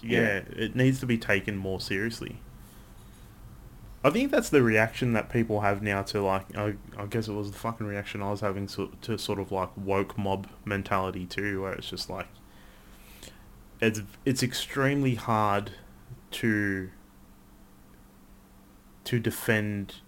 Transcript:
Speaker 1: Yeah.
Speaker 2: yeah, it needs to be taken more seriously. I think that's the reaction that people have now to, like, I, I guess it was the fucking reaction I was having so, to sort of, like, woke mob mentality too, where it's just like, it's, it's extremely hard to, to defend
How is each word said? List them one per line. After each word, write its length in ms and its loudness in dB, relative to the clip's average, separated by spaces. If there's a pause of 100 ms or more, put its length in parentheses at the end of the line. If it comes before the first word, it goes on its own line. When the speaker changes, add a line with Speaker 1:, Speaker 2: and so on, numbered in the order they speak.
Speaker 1:
Yeah. 160 2
Speaker 2:
yeah, 460 2
it 100 -2
needs 240 6
to 60 -6
be 120 4
taken 380 2
more 240 -2
seriously. 640 -4 (1600)
I 60 8
think 220 2
that's 180 2
the 140 8
reaction 500 4
that 160 2
people 320 2
have 200 4
now 200 2
to, 200 0
like, 360 0
I, 160 0 (240)
I 80 -6
guess 240 -2
it 40 -4
was 180 -4
the 60 -12
fucking 300 -4
reaction 340 -6
I 100 -2
was 100 -4
having 260 -2
so, 200 -4 (160)
to 140 -2
sort 220 -2
of, 140 -4
like, 240 0
woke 400 0
mob 300 0 (180)
mentality 600 -2
too, 360 -4
where 120 -4
it's 160 -10
just 200 -8
like, 180 -8 (1500)
it's, 220 2 (240)
it's 180 2
extremely 720 2
hard 560 2 (600)
to, 580 0 (2250)
to 160 0
defend 760 0 (120)